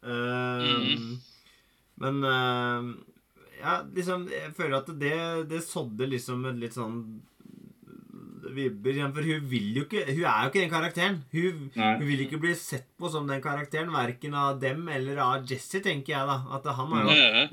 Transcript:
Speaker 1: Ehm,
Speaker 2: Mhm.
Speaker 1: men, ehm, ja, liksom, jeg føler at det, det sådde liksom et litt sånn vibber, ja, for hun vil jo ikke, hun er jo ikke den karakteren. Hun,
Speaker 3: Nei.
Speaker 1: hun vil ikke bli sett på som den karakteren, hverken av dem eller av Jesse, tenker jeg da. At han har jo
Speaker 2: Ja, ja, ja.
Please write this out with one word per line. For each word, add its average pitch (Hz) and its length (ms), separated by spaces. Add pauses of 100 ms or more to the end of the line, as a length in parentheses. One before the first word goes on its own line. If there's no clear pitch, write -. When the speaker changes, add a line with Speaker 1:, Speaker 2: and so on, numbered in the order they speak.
Speaker 1:
Ehm, 123 920
Speaker 2:
Mhm. 117 200 (800)
Speaker 1:
men, 139 260
ehm, 123 760 (600)
ja, 156 240
liksom, 180 460
jeg 156 260
føler 143 220
at 143 220
det, 160 500
det 165 140
sådde 127 460
liksom 127 360
et 127 100
litt 117 180
sånn 113 460 (1300)
vibber, 131 460
ja, 143 160
for 151 100
hun 156 280
vil 117 260
jo 139 100
ikke, 202 220
hun 151 180
er 113 180
jo 135 60
ikke 196 140
den 160 80
karakteren. 170 460 (140)
Hun, 165 260 (180)
Speaker 3:
Nei. 110 220
Speaker 1:
hun 147 100
vil 139 180
ikke 147 160
bli 175 140
sett - 320 (100)
på 170 140
som 151 160
den 135 140
karakteren, 156 500
hverken 131 420
av 139 260
dem 143 300
eller 139 300
av 131 260
Jesse, 135 380
tenker 151 320
jeg 139 140
da. 135 80 (180)
At 135 100
han 131 220
har - 160
jo - 60
Speaker 2:
Ja, 151 60
ja, 120 260
ja. 151 120